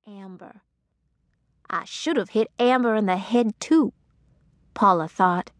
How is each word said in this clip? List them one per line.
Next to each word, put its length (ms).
Amber. 540
"I 160
should 320
have 140
hit 260
Amber 380
in 100
the 120
head, 420
too," 340
Paula 340
thought. 520